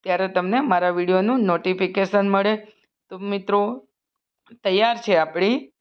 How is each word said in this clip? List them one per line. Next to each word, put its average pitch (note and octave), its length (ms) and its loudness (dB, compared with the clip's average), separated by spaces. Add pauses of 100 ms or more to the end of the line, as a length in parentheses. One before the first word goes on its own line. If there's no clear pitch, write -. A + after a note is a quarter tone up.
ત્યારે F#3 220 0
તમને F#3 320 -2
મારા F3+ 300 2
વીડિયોનું F#3 500 2
નોટિફિકેશન F#3 880 0
મળે. G3 260 2 (560)
તો F#3+ 80 -16
મિત્રો G3+ 420 -2 (1040)
તૈયાર G#3+ 320 2
છે G#3 200 0
આપણી E3+ 400 0 (240)